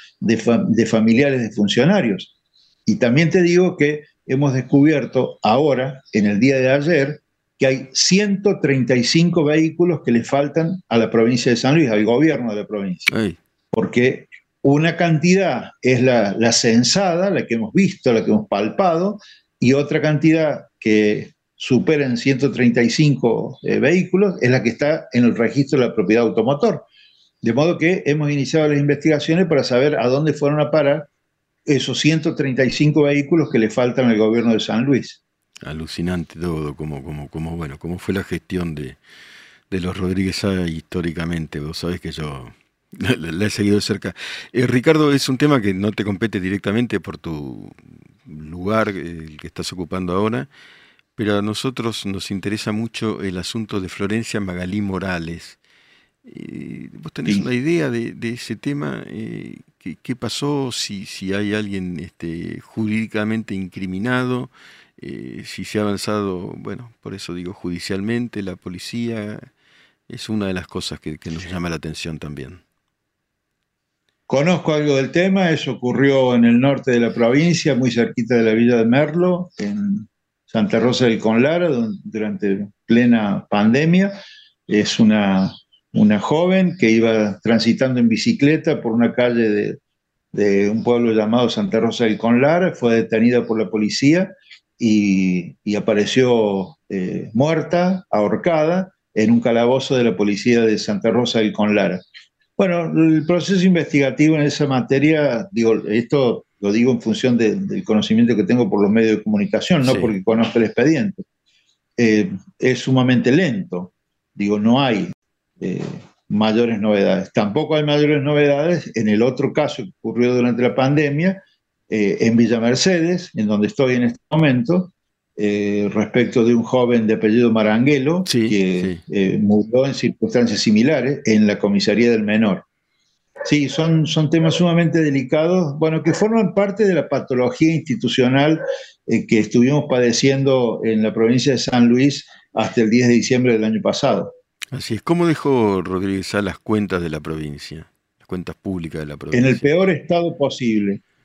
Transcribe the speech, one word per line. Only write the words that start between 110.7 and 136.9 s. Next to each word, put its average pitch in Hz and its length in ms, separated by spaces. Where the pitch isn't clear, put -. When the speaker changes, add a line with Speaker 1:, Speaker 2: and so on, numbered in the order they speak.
Speaker 1:
Eh, 107 340
es 131 200
sumamente 127 520
lento, 98 600
digo, 101 240
no 117 220
hay, 101 300
eh, 92 200
mayores 110 520
novedades. 98 540
Tampoco 127 420
hay 151 80
mayores 147 380
novedades 147 760
en 107 140
el 104 140
otro 131 280
caso - 320
que 92 160
ocurrió 120 360
durante 120 260
la 120 140
pandemia, 147 640
eh, 104 320
en 117 160
Villa 117 220
Mercedes, 170 720
en 107 140
donde 104 200
estoy 127 280
en 123 80
este 120 160
momento, 156 640
eh, 104 560
respecto 110 540
de 120 80
un 117 80
joven 120 460
de 110 80
apellido 110 360
Maranguelo, 131 760
Speaker 2:
Sí, 113 200
Speaker 1:
que, 92 580
Speaker 2:
sí. - 100
Speaker 1:
eh, 98 260
murió 107 460
en 131 80
circunstancias 113 640
similares 127 640
en 107 220
la 101 100
comisaría 104 540
del 110 120
menor. 104 420
Sí, 147 240
son, 160 380
son 151 240
temas 165 240
sumamente 170 480
delicados, 151 800
bueno, 160 240
que 160 100
forman 214 400
parte 202 320
de 190 80